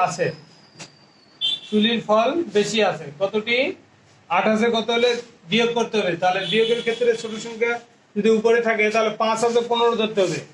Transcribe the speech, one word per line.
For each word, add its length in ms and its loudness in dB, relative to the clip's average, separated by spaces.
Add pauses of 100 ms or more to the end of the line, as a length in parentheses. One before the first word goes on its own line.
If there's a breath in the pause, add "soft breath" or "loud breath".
আছে, 200 -4 (1400)
তুলির 420 0
ফল 220 4 (260)
বেশি 220 0 (120)
আছে। 160 -8 (120)
কতটি? 380 -2 (760)
আট 220 2
আছে, 140 2 (100)
কত 180 -2
হলে 160 2 (400)
বিয়োগ 280 2
করতে 200 -2
হবে? 140 -2 (100)
তাহলে 180 0 (100)
বিয়োগের 320 2
ক্ষেত্রে 280 0 (120)
ছোট 100 -10 (120)
সংখ্যা 280 -4 (440)
যদি 120 2 (100)
উপরে 200 4 (100)
থাকে, 160 2 (100)
তাহলে 180 2 (100)
পাঁচ 220 0
আছে, 240 2
পনেরো 320 2
ধরতে 240 0
হবে। 160 -2 (140)